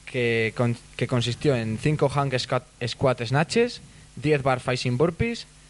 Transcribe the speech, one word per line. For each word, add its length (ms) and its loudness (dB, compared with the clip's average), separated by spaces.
que 500 0
con-, 200 2
que 100 -2
consistió 480 0
en 240 -2
cinco 300 2
hang 300 0
squat, 260 -2
squat 360 0
snatches, 600 0
diez 260 2
bar 180 2
facing 360 -2
burpees, 500 0